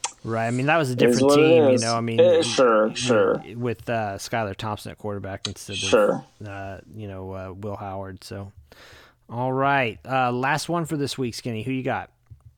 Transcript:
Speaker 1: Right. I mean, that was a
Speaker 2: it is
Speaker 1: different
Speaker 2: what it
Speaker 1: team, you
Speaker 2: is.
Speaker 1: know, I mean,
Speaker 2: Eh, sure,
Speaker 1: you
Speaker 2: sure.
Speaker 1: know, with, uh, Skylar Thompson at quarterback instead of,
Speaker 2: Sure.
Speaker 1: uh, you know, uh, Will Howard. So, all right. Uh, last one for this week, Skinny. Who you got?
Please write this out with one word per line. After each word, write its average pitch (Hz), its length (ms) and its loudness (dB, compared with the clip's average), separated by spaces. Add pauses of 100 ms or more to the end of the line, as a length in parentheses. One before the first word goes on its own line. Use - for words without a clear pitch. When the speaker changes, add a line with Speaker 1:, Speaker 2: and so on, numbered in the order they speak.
(240)
Speaker 1:
Right. 113 240 -2
I 117 40 -2
mean, 127 140 -2
that 156 120 4
was 147 120 0
a 127 40 -2
Speaker 2:
it 123 100 0
is 117 160 4
Speaker 1:
different 131 80 4
Speaker 2:
what 143 120 8
it - 40 8
Speaker 1:
team, 160 200 6
you 139 60 6
Speaker 2:
is. 127 140 4
Speaker 1:
know, 117 120 0
I 117 60 -2
mean, 117 180 -2
Speaker 2:
Eh, 170 220 6
sure, 113 460 4
Speaker 1:
you 113 80 -4
Speaker 2:
sure. 110 420 2
Speaker 1:
know, 104 200 -12
with, 120 320 -6
uh, 107 280 -4
Skylar 107 380 -4
Thompson 107 360 -8
at - 60 -16
quarterback 101 500 -8
instead - 260 -12
of, 98 60 -6
Speaker 2:
Sure. 104 460 2 (200)
Speaker 1:
uh, 98 340 -12 (160)
you 107 120 -12
know, 95 260 -12
uh, 95 200 -12
Will 101 240 -10
Howard. 98 480 -10
So, 98 260 -12 (800)
all 127 240 -4
right. 135 520 0
Uh, 127 280 0
last 135 340 -2
one 170 180 -2
for 151 120 -4
this 139 200 -4
week, 123 180 -4
Skinny. 110 280 -6
Who 131 80 -6
you 131 120 -4
got? 110 260 -4 (480)